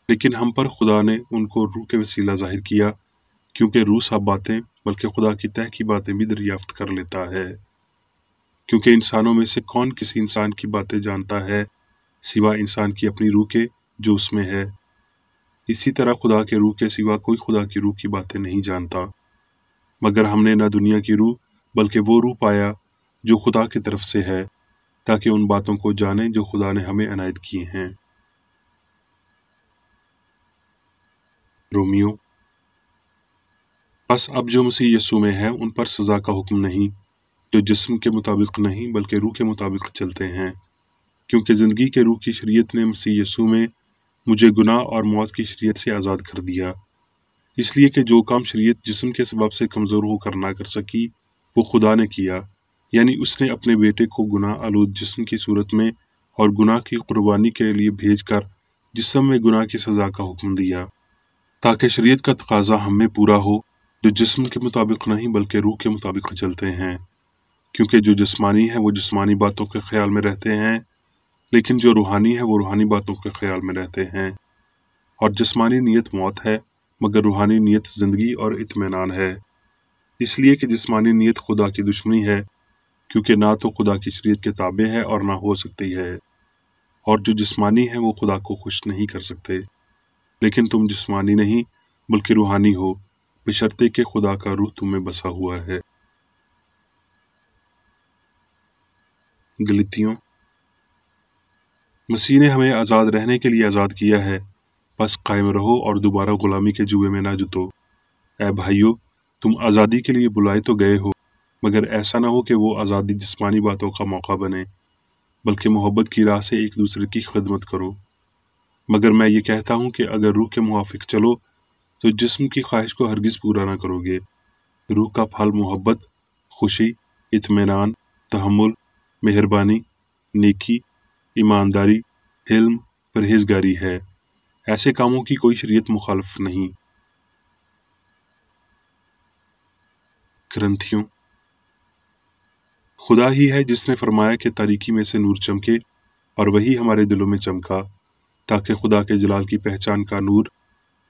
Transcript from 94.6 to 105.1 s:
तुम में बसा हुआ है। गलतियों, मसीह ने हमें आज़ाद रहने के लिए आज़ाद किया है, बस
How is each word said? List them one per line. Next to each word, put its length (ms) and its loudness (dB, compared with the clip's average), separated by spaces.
तुम 120 -6
में 140 -4
बसा 260 -8
हुआ 300 -8
है। 220 -8
गलतियों, 540 0
मसीह 280 4
ने 100 8
हमें 220 2
आज़ाद 380 4
रहने 300 0
के 100 0
लिए 160 4
आज़ाद 280 0
किया 260 2
है, 340 -6
बस 260 -2